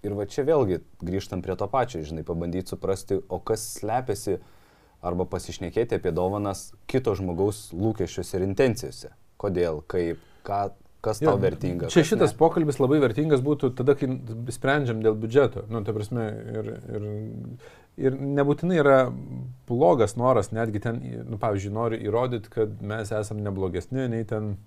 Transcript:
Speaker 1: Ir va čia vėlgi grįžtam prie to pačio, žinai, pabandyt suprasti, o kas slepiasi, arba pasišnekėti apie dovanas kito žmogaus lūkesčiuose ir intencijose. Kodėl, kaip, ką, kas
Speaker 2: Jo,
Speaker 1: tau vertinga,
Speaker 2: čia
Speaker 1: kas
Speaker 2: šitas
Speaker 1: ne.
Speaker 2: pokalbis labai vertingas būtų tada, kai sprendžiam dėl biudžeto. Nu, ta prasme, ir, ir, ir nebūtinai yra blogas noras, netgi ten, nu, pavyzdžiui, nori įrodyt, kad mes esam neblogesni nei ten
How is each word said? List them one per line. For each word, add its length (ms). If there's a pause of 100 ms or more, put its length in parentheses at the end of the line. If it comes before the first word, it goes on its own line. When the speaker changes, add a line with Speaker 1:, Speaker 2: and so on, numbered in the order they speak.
Speaker 1:
Ir 100
va 120
čia 200
vėlgi 340 (200)
grįžtam 420
prie 160
to 120
pačio, 320
žinai, 240
pabandyt 440
suprasti, 500
o 220
kas 300
slepiasi, 680 (640)
arba 220
pasišnekėti 720
apie 140
dovanas 580 (140)
kito 280
žmogaus 580
lūkesčiuose 680
ir 80
intencijose. 640 (240)
Kodėl, 500
kaip, 320 (220)
ką, 240 (420)
kas 160
Speaker 2:
Jo, 140
Speaker 1:
tau 80
vertinga, 500
Speaker 2:
čia 80
Speaker 1:
kas 80
Speaker 2:
šitas 240
Speaker 1:
ne. 80
Speaker 2:
pokalbis 400
labai 220
vertingas 420
būtų 300
tada, 180
kai 160 (380)
sprendžiam 580
dėl 160
biudžeto. 480
Nu, 160
ta 80
prasme, 320 (300)
ir, 180 (140)
ir, 180 (960)
ir 180
nebūtinai 640
yra 160 (720)
blogas 480
noras, 360
netgi 280
ten, 220 (180)
nu, 160
pavyzdžiui, 400
nori 240
įrodyt, 480
kad 320
mes 320
esam 320
neblogesni 640
nei 160
ten 300 (120)